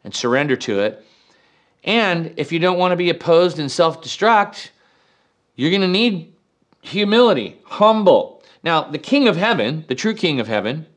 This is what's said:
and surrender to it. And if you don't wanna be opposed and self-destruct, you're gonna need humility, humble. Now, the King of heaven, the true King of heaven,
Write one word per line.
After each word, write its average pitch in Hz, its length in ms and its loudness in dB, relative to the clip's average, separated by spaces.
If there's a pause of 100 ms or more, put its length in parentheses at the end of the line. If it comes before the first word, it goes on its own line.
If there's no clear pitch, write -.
and 98 100 -16
surrender 131 440 0
to 104 240 -4
it. 107 260 -4 (800)
And 180 520 -2
if 147 140 -6
you 165 80 -2
don't 180 200 0
wanna 180 180 0
be 175 140 0
opposed 165 500 2
and 139 100 -6
self-destruct, 202 1000 0 (840)
you're 143 160 -2
gonna 190 160 0
need 190 480 -2 (460)
humility, 202 840 0
humble. 208 800 2 (220)
Now, 160 180 0
the 147 160 -10
King 269 300 2
of 170 80 2
heaven, 156 500 -2
the 127 80 -6
true 214 200 -2
King 147 260 -2
of 107 80 -6
heaven, 113 380 -4 (100)